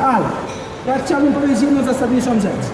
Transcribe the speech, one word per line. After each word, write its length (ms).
ale 200
ja 180
chciałbym 280
powiedzieć 300
jedną 220
zasadniczą 560
rzecz. 340